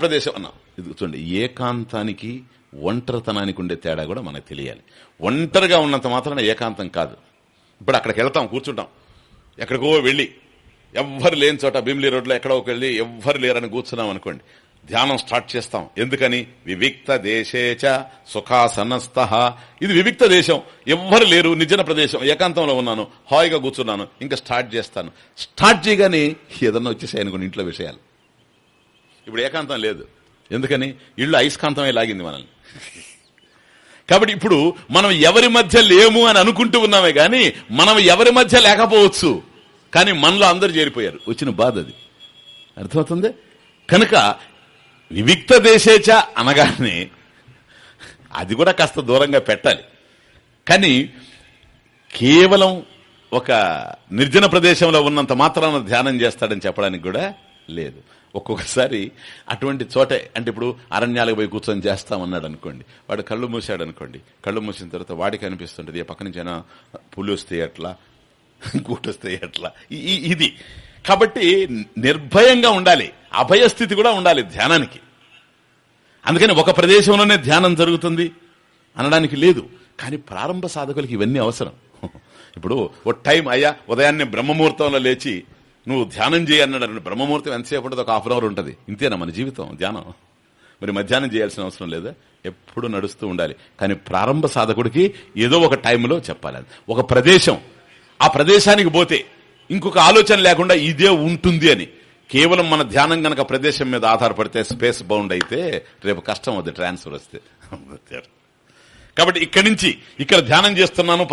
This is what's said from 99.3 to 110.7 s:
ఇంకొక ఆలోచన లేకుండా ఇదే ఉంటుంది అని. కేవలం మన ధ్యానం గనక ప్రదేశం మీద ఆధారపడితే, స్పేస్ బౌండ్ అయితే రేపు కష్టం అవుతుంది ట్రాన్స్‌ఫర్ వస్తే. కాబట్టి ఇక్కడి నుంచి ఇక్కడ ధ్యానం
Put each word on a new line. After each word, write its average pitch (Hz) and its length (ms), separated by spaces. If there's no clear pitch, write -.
ఇంకొక 185 280
ఆలోచన 208 300
లేకుండా 180 260
ఇదే 165 200
ఉంటుంది 170 460
అని. 92 120
కేవలం 165 400
మన 151 120
ధ్యానం 151 340
గనక 147 140
ప్రదేశం 135 400
మీద 117 140
ఆధారపడితే, 110 460
స్పేస్ 120 300
బౌండ్ 104 260
అయితే 92 240
రేపు 101 140
కష్టం 117 260
అవుతుంది 82 220
ట్రాన్స్‌ఫర్ 87 400
వస్తే. - 200
కాబట్టి 175 280
ఇక్కడి 196 220
నుంచి 185 220
ఇక్కడ 180 160
ధ్యానం 196 280